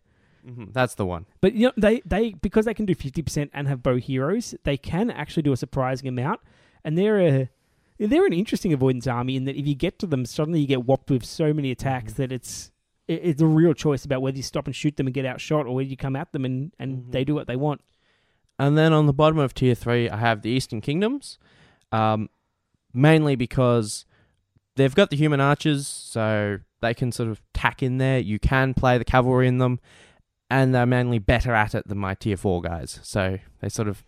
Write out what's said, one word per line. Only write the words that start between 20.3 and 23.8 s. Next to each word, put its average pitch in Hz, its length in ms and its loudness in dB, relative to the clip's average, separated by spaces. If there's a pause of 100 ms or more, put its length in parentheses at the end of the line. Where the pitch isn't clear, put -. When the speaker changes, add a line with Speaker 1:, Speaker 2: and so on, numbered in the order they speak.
Speaker 1:
the 107 80 -4
Eastern 123 300 -2
Kingdoms, 208 580 -4 (520)
um, 110 380 0 (640)
mainly 151 420 6
because 120 680 0 (720)